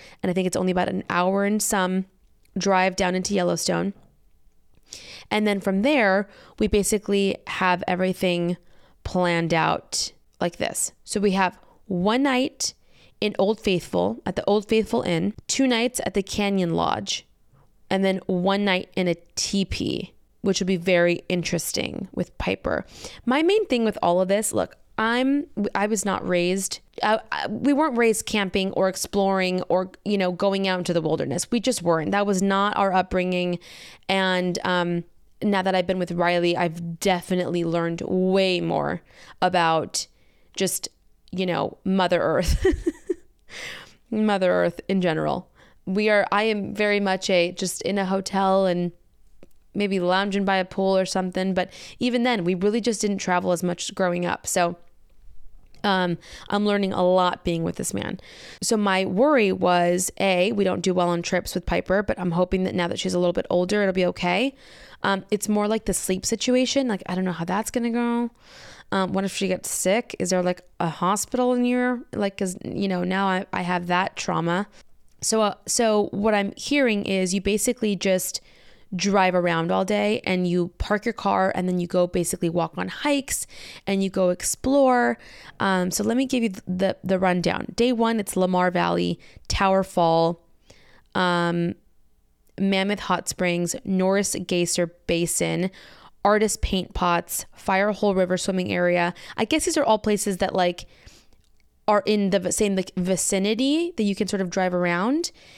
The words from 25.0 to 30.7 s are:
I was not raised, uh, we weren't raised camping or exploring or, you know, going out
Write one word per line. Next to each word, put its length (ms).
I 140
was 180
not 220
raised, 540
uh, 160
we 240
weren't 240
raised 300
camping 460
or 160
exploring 800
or, 240
you 140
know, 140
going 340
out 120